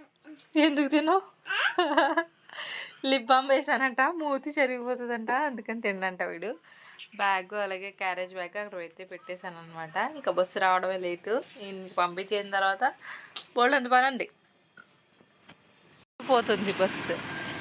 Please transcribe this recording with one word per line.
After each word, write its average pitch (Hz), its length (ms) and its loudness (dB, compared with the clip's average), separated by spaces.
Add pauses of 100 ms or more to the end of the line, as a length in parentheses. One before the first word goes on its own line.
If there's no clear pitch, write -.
(560)
ఎందుకు 294 320 6
తిను? 311 340 4 (1800)
లిప్ 269 220 2
బామ్ 262 220 4
వేసానంట, 269 520 2
మూతి 294 500 0
చెరిగిపోతుందంట, 247 800 -2
అందుకని 247 500 -2
తిండంట 190 420 -2
వీడు. 175 360 -6 (580)
బ్యాగ్ 196 380 0
అలాగే 196 360 -4
క్యారేజ్ 185 440 -4
బ్యాగ్ 180 220 -8
అక్కడ 208 220 -8
అయితే 170 260 -12
పెట్టేశాను 180 540 -12
అనమాట. 165 380 -10
ఇంకా 254 360 -2
బస్సు 185 260 0
రావడమే 185 400 2
లేటు. 185 440 -4 (200)
ఈయన 190 260 -10 (100)
పంపించేసిన 190 520 -2
తర్వాత 196 440 0 (640)
బోల్డంత 247 320 4
పని 254 180 6
ఉంది, 254 240 -2 (2000)
పోతుంది 214 440 2
బస్సు. 190 460 0 (420)